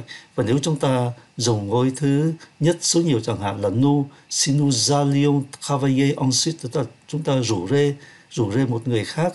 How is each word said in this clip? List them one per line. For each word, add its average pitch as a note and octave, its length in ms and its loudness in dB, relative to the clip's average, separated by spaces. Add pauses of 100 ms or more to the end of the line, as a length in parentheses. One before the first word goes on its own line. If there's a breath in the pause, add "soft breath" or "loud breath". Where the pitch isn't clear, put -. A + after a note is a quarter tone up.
(340 loud breath)
Và A#2+ 100 -2
nếu A#2+ 180 2
chúng D#3+ 160 -2
ta B2 340 0 (240 loud breath)
dùng A2 320 0
ngôi B2+ 280 2
thứ C#3+ 360 2 (280 loud breath)
nhất E3+ 200 2
số - 200 0
nhiều C#3+ 200 2
chẳng G#2 200 -4
hạn G2+ 200 -4
là G2+ 80 0
nous, C#3 380 2 (240 loud breath)
si - 220 -2
nous C#3+ 400 2
allions C#3+ 520 2 (160)
travailler C#3 560 0
ensuite, C#3 460 0
tức B2 140 -8
là C3 80 0 (240)
chúng D#3 140 -6
ta C#3 180 0
rủ G2+ 280 -2
rê, C#3+ 260 2 (360 loud breath)
rủ G#2 220 -2
rê C3 140 0
một A#2 220 -4
người A2 160 0
khác E3+ 300 -4